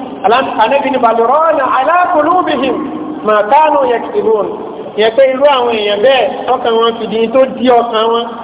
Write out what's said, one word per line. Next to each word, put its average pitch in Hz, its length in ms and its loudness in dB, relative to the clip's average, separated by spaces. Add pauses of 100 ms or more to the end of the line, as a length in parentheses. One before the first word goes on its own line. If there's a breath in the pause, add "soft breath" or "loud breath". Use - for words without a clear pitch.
(200)
Ànábì 262 680 0
ní, 254 80 0
"بل 226 220 2
ران 294 420 2
على 262 340 0 (120)
قلوبهم 302 680 0 (460)
ما 214 200 0
كانوا 285 440 2
يكسبون." 220 640 -2 (460)
Ìyẹn 220 200 0
pé 269 120 4
irú 262 200 2
àwọn 254 260 2
èèyàn 208 320 -2
bẹ́ẹ̀, 254 260 2 (160)
ọkàn 247 300 -2
wọn 226 200 2
fìdí 220 320 -4
tó 247 200 2
di 247 220 -2
ọkàn 226 360 2
wọn. 233 200 0 (200)